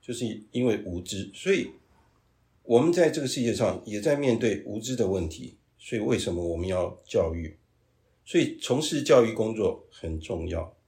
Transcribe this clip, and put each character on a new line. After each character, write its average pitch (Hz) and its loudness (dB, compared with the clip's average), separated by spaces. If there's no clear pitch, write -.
就 123 -10
是 120 -6
因 123 0
为 110 2
无 87 -8
知。 95 -8
所 190 -2
以 - -2
我 120 6
们 165 4
在 170 6
这 156 -2
个 135 -2
世 131 -2
界 117 2
上 101 0
也 104 -6
在 143 2
面 131 2
对 110 0
无 104 -8
知 123 -6
的 113 2
问 92 0
题， 82 -14
所 - -8
以 - -4
为 113 0
什 95 -2
么 87 -4
我 85 -2
们 87 -4
要 90 -4
教 82 0
育？ 82 -8
所 - 2
以 - 0
从 131 0
事 151 -2
教 127 8
育 110 -4
工 110 -2
作 104 -2
很 80 -10
重 82 -8
要 82 -8